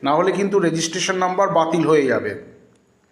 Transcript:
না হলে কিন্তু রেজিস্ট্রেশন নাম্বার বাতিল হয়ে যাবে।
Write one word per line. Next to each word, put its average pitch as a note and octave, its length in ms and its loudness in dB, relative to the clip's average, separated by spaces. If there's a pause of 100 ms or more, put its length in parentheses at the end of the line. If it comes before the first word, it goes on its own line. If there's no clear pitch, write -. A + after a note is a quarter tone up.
না C#3 100 0
হলে F3+ 180 2
কিন্তু G3 280 0
রেজিস্ট্রেশন E3+ 560 -2
নাম্বার F#3 340 0
বাতিল D#3+ 380 0
হয়ে D3 200 4
যাবে। G#2 460 -4 (580)